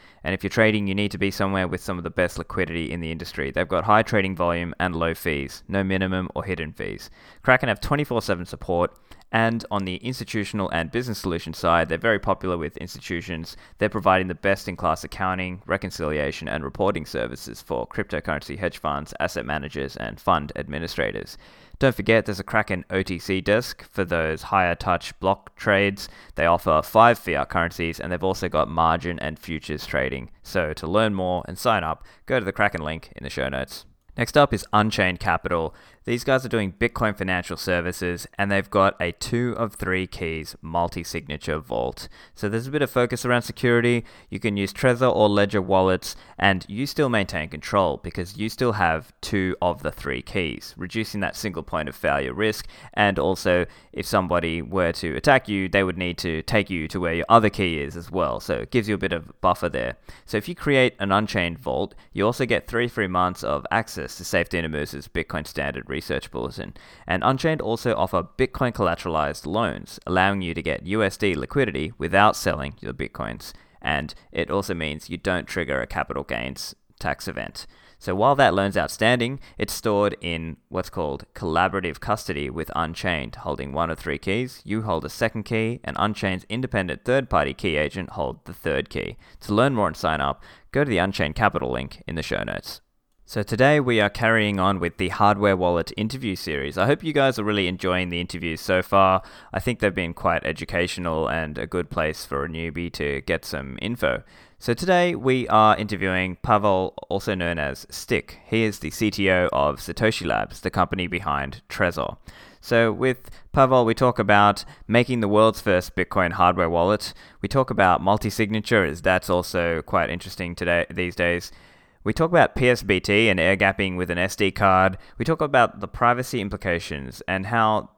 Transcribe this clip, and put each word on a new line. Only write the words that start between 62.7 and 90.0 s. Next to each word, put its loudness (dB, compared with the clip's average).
free -2
months 0
of -4
access -4
to -14
Safe 0
Dinner -2
Moose's -6
Bitcoin -4
Standard -4
Research -6
Bulletin. -8
And 0
Unchained 2
also -2
offer 0
Bitcoin -2
collateralized -2
loans, -4
allowing 2
you -4
to -4
get -4
U 0
S 0
D 2
liquidity -2
without 4
selling -2
your -10
Bitcoins. -8
And -2
it -2
also -2
means -6
you -6
don't -2
trigger -2
a -6
capital -4
gains -8
tax -6
event. -10
So -4
while 4
that 6
loan's 2
outstanding, 2
it's -4
stored 0
in -4
what's -6
called -4
collaborative 0
custody -4
with -6
Unchained, -4
holding -6
one 0
of -4
three -6
keys. -4
You -4
hold -2
a -8
second -2
key, -2
and -8
Unchained's -2
independent -4
third-party 2
key -2
agent -2
hold -6
the -14
third -2
key. -6
To -2
learn 4
more 2
and -4
sign 0